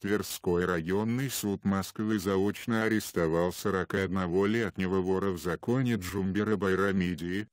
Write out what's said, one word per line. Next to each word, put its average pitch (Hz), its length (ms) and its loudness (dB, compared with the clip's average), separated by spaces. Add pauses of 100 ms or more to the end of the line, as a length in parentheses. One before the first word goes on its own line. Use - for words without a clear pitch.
Тверской 95 640 0
районный 98 640 0
суд 101 380 -4
Москвы 104 520 0
заочно 101 680 0
арестовал 90 680 2
сорока 95 500 -2
одного 92 440 0
летнего 95 560 0
вора 95 300 0
в 87 60 -6
законе 117 580 0
Джумбера 98 600 0
Байрамидии, 92 960 0